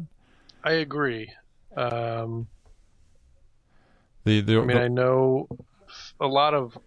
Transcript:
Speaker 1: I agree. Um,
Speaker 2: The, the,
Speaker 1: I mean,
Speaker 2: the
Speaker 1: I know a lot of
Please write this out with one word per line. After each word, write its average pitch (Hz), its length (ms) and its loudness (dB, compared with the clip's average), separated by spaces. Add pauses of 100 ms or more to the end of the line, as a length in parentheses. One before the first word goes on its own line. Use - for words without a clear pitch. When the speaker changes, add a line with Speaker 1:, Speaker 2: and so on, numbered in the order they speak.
(640)
Speaker 1:
I 160 80 0
agree. 139 580 -4 (460)
Um, 117 720 -4 (1800)
Speaker 2:
The, 107 160 4
the, 110 200 4
Speaker 1:
I 123 40 0
mean, 123 120 0
Speaker 2:
the 123 60 4
Speaker 1:
I 123 60 0
know 131 600 2 (720)
a 147 60 -2
lot 143 280 2
of 127 220 -4 (100)